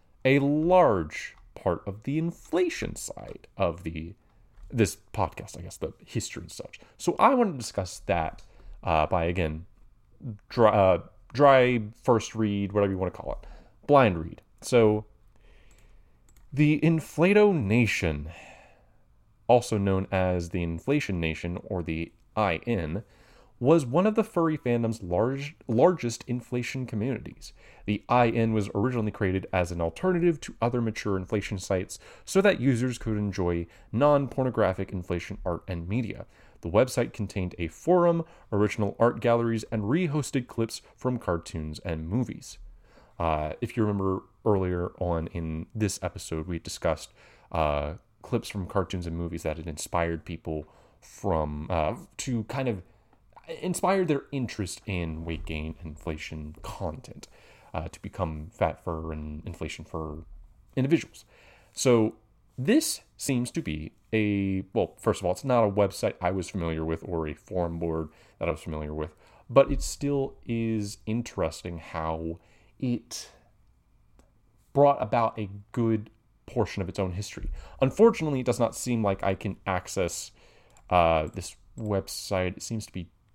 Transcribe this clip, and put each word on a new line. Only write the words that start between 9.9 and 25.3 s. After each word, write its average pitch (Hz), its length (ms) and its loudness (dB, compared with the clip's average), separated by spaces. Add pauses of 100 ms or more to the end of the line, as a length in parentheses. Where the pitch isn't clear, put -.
dra-, 110 220 6
uh, 95 300 6 (320)
dry 127 480 6 (220)
first 113 320 2
read, 101 380 0
whatever 101 180 4
you 92 60 -2
wanna 90 140 -2
call - 220 -8
it. - 140 -12 (400)
Blind 123 300 8
read. 80 240 -8 (200)
So, 107 440 4 (1500)
the 151 280 4
Inflato 180 720 4
Nation, 98 760 2 (1160)
also 117 300 4
known 95 340 2
as 90 380 0
the 90 140 -2
Inflation 90 560 -2
Nation, 82 440 -2
or 92 200 -4
the 80 280 -4 (240)
I 95 320 2
N, 92 360 -2 (560)
was 143 260 4
one 165 220 2
of 214 80 0
the 220 80 2
furry 165 340 0
fandom's 117 460 -2
large, 131 520 -2 (120)